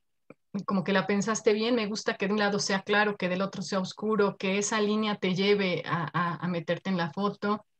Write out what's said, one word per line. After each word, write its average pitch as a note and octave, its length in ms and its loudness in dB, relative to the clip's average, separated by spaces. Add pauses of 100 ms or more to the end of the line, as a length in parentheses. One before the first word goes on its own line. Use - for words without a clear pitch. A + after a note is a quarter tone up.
(640)
como G3 200 0
que G3 80 0
la G#3+ 140 2
pensaste G#3 460 2
bien. A3 220 2
Me A#3+ 120 0
gusta A3 280 -4
que G3+ 120 -4
de F#3+ 60 0
un G#3+ 60 2
lado G3+ 220 2
sea G3 220 0
claro, G#3 340 2
que F#3 120 -2
del F3+ 140 0
otro G3 200 -6
sea G3+ 180 -2
oscuro, G3+ 560 0
que G3 220 -2
esa G#3+ 220 0
línea G#3+ 360 0
te F#3 180 0
lleve F#3+ 500 2
a, E3 280 -2
a, E3+ 240 0
a F3 120 -4
meterte E3+ 400 -2
en F#3+ 80 0
la D#3 160 0
foto. G3+ 540 -2 (140)